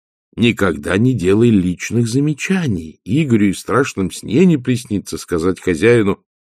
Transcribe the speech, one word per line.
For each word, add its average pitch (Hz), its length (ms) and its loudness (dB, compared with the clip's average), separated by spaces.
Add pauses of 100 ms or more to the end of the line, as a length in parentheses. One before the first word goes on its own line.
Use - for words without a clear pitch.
(340)
Никогда 92 640 0
не 127 160 2
делай 104 360 2
личных 101 580 0
замечаний. 135 960 -4
Игорю 117 460 2
и - 20 0
в - 80 -10
страшном 98 500 -2
сне - 340 0
не 170 140 4
приснится 120 600 -4
сказать 87 420 -2
хозяину 98 640 2 (260)